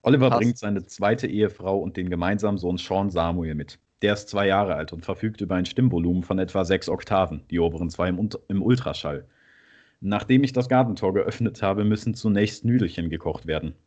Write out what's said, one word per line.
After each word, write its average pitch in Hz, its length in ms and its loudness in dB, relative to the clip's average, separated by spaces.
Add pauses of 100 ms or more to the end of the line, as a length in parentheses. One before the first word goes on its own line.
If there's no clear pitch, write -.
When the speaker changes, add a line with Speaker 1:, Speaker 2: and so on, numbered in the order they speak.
Speaker 1:
Oliver 131 280 6
Speaker 2:
Passt. 120 100 4
Speaker 1:
bringt 120 180 2
seine 101 280 -4
zweite 113 400 0
Ehefrau 98 520 0
und 85 180 -6
den 92 140 -4
gemeinsamen 98 480 0
Sohn 90 200 -2
Sean 98 320 -2
Samuel 85 440 -2
mit. 71 240 -10 (240)
Der 101 120 2
ist 104 140 -8
zwei 101 180 0
Jahre 95 300 2
alt 80 160 -8
und 82 120 -12
verfügt 107 360 -6
über 95 160 -2
ein 90 100 0
Stimmvolumen 90 560 2
von 95 160 -2
etwa 92 260 0
sechs 90 240 0
Oktaven, 90 640 0
die 85 80 0
oberen 82 320 0
zwei 87 180 -2
im 90 100 -2
Unt-, 101 200 -4 (100)
im 98 140 -2
Ultraschall. 76 640 -2 (760)
Nachdem 104 440 2
ich 131 80 -2
das 127 160 0
Gartentor 113 460 2
geöffnet - 480 0
habe, 101 220 0
müssen 107 300 0
zunächst 104 500 0
Nüdelchen 98 460 0
gekocht 80 360 -6
werden. 78 280 -4 (120)